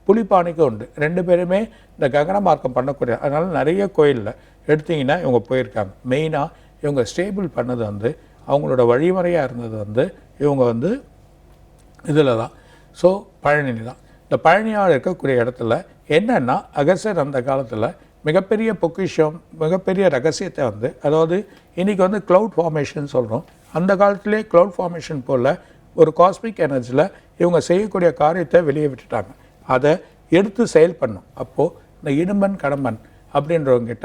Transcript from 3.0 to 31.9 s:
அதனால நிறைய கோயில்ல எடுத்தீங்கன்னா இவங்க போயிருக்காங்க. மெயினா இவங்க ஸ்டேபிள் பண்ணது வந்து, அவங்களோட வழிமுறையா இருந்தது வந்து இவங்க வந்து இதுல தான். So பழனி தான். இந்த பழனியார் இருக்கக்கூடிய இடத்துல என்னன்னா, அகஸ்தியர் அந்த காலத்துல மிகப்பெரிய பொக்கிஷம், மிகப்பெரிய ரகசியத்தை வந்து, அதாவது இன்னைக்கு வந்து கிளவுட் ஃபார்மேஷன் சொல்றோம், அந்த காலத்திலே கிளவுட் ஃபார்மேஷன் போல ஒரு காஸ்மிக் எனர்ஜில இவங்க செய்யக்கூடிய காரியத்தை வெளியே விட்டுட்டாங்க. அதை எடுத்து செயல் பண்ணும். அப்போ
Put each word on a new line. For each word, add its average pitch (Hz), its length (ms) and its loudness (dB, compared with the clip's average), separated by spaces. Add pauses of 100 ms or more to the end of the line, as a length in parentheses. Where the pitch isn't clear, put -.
அதனால 147 220 -2 (120)
நிறைய 156 260 0 (140)
கோயில்ல 127 340 2 (400)
எடுத்தீங்கன்னா 151 520 0
இவங்க 123 260 2
போயிருக்காங்க. 110 440 -4 (200)
மெயினா 156 300 -2 (400)
இவங்க 143 280 -2
ஸ்டேபிள் 190 460 -4
பண்ணது 123 340 -4
வந்து, 104 200 -4 (380)
அவங்களோட 139 340 0 (100)
வழிமுறையா 175 560 2
இருந்தது 117 360 -10
வந்து 107 200 -2 (400)
இவங்க 139 180 2 (100)
வந்து 123 180 -2 (1200)
இதுல 143 300 4
தான். 120 100 -8 (480)
So 175 80 6 (360)
பழனி 147 280 0 (180)
தான். - 100 -20 (260)
இந்த 143 100 -2 (100)
பழனியார் 202 480 4
இருக்கக்கூடிய 135 500 -2
இடத்துல 120 340 -2 (400)
என்னன்னா, 180 380 0 (240)
அகஸ்தியர் 170 440 0
அந்த 139 240 -6
காலத்துல 120 400 -2 (380)
மிகப்பெரிய 202 440 0 (120)
பொக்கிஷம், 165 520 -2 (280)
மிகப்பெரிய 185 420 0 (100)
ரகசியத்தை 151 560 -2
வந்து, 107 180 -6 (180)
அதாவது 160 300 2 (440)
இன்னைக்கு 190 260 0
வந்து 202 220 -2
கிளவுட் 196 280 2
ஃபார்மேஷன் 156 580 -2
சொல்றோம், 123 300 -2 (340)
அந்த 185 140 2 (100)
காலத்திலே 202 380 0 (120)
கிளவுட் 180 240 4
ஃபார்மேஷன் 170 520 -6
போல 135 260 2 (480)
ஒரு 156 80 6 (100)
காஸ்மிக் 196 460 2
எனர்ஜில 131 360 0 (380)
இவங்க 170 280 2
செய்யக்கூடிய 185 400 2 (140)
காரியத்தை 165 360 2 (100)
வெளியே 147 240 0
விட்டுட்டாங்க. 113 380 -8 (440)
அதை 143 180 4 (460)
எடுத்து 214 240 0 (100)
செயல் 170 260 4
பண்ணும். 110 260 -6 (180)
அப்போ - 220 -4 (340)